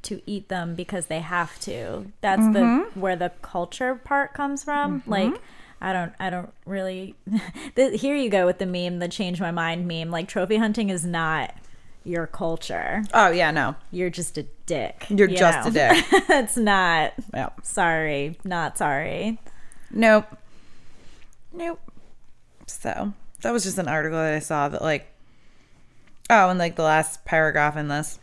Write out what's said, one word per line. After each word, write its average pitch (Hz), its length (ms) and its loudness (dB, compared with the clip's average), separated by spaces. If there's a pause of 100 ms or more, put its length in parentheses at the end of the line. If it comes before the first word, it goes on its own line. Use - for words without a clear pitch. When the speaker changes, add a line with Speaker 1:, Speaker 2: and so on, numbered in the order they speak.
Speaker 1:
to - 220 -10
eat 202 240 -8
them 170 260 -6
because 180 320 -6
they 160 140 -6
have 170 400 -4
to. 202 500 -8 (120)
That's 196 180 2
Speaker 2:
Mm-hmm. 214 140 6 (400)
Speaker 1:
the, 196 60 -10
where 185 160 0
the 175 160 -4 (100)
culture 254 540 -4
part 277 360 -2
comes 277 320 -6
from. 285 380 -2
Speaker 2:
Mm-hmm. 233 80 -12
Speaker 1:
Like, 220 300 0 (400)
I 190 120 -4
don't, 175 260 -4
I 190 120 -4
don't 180 220 -8 (140)
really, 190 480 -6 (320)
<laughs> - 300 -10
th-, - 240 4
here 277 160 0
you 254 140 0
go 190 160 4
with 180 120 2
the 190 80 -2
meme, 180 320 -4
the 175 100 -4
change 180 340 -4
my 170 80 -2
mind 170 360 -2
meme. 165 240 -6
Like, 170 160 -4
trophy 196 300 0
hunting 220 320 2
is 175 160 -2
not 160 500 -2 (480)
your 170 240 -4
culture. 165 760 -4 (100)
Speaker 2:
Oh, 214 180 8
yeah, 165 200 4
no. 147 260 0 (140)
Speaker 1:
You're 180 200 -2
just 160 280 -6
a 147 60 -6 (200)
dick, 143 460 -4
Speaker 2:
You're 202 180 8
Speaker 1:
you 180 80 2
Speaker 2:
just 170 320 6
a - 20 2
Speaker 1:
know? 151 240 6
Speaker 2:
dick. 320 100 4 (120)
Speaker 1:
<laughs> - 120 4
That's 269 280 4
not. 185 560 4 (220)
Speaker 2:
Yeah. - 160 -2 (120)
Speaker 1:
Sorry. 160 800 0
Not 175 360 -4
sorry. 175 600 -2 (520)
Speaker 2:
Nope. 214 360 6 (1300)
Nope. 339 280 -6 (880)
So, - 460 -6 (300)
that 233 100 0
was 214 120 0
just 190 140 -4
an 165 100 -2
article 156 300 0
that 160 160 2
I 151 40 0
saw 147 300 0
that, - 140 -4
like, 151 300 -2 (1160)
oh, 202 200 8
and, 185 100 2
like, 170 180 0
the 160 80 0
last 156 400 2
paragraph 151 520 2
in 147 120 -4
this. 147 340 -4